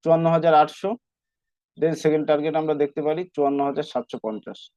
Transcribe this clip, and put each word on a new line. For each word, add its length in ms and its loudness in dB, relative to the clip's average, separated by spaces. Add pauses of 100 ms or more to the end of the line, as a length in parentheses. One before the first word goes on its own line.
চুয়ান্ন 260 4
হাজার 240 4
আটশো, 420 2 (840)
then 140 0
সেকেন্ড 320 0
টার্গেট 300 0
আমরা 180 0
দেখতে 280 -2
পারি 320 -4
চুয়ান্ন 300 0
হাজার 180 -4
সাতশো 400 -8
পঞ্চাশ। 540 -10